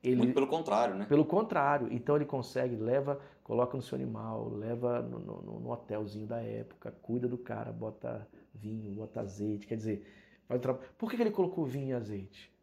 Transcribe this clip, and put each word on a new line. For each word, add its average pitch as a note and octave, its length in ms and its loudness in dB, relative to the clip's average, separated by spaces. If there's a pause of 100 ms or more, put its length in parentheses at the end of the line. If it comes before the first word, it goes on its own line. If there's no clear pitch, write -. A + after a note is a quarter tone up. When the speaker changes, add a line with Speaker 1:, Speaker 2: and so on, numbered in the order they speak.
Speaker 1:
Ele B2+ 140 6
Speaker 2:
Muito B2 180 6
pelo C3+ 120 6
contrário, A#2 480 2
né? G2 100 -4
Speaker 1:
Pelo D3 200 8
contrário. D3 680 4
Então B2+ 240 2
ele D3+ 100 4
consegue, B2+ 500 -2
leva, C#3 440 2 (240)
coloca B2 320 2
no B2+ 80 -2
seu - 140 -6
animal, A2 520 -4
leva A#2+ 520 0
no, A#2+ 180 -6
no, A2 400 -10
no A#2 120 -6
hotelzinho G#2+ 560 -6
da A#2 120 -4
época, A2+ 520 -8 (100)
cuida B2 260 -2
do A#2+ 100 -2
cara, A2+ 340 -8
bota A2 560 -8 (260)
vinho, G#2+ 400 -8
bota G#2+ 280 -8
azeite. G#2 460 -4
Quer A#2 80 -2
dizer, G#2+ 320 -4 (400)
faz B2 120 0
o - 20 0
tra-, B2+ 120 0 (240)
por A3 120 -2
que B3 80 -2
que A#3 60 4
ele G#3+ 80 4
colocou F3+ 340 2
vinho C3+ 240 -4
e B2+ 40 0
azeite? G#2 580 -6 (120)